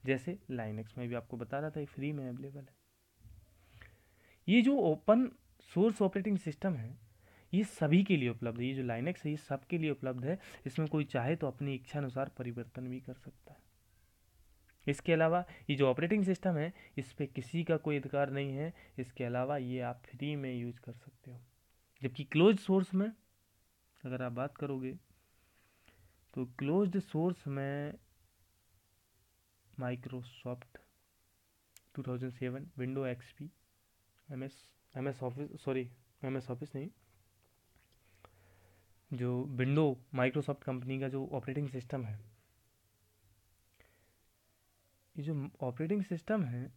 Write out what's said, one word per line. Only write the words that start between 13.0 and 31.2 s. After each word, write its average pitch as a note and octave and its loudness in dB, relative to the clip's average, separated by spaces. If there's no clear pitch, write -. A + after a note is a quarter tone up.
सकता - -20
है। - -20
इसके D3 2
अलावा E3 4
ये C#3+ 4
जो C3+ 6
ऑपरेटिंग E3+ 4
सिस्टम F3+ 2
है, D#3+ 0
इस - -8
पे C#3+ -4
किसी D#3+ -4
का D#3+ 4
कोई D3+ 0
अधिकार C#3 0
नहीं C#3 -2
है। D3+ -4
इसके B2+ -6
अलावा B2+ 0
ये B2+ -2
आप B2 -4
फ्री C#3+ -4
में C3 -4
यूज़ A#2+ -6
कर A#2 -14
सकते - -20
हो। B2 -16
जबकि C3+ -4
क्लोज F#3+ 8
सोर्स F#3+ 2
में G3+ 2
अगर B2+ -4
आप B2 -2
बात B2+ -4
करोगे, C3+ -4
तो C3 -4
क्लोज्ड F3 0
सोर्स F3 -2
में C#3 -4
Microsoft B2+ -8